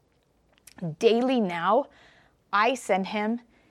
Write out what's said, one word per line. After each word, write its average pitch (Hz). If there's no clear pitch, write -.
Daily 233
now, 185
I 226
send 190
him 214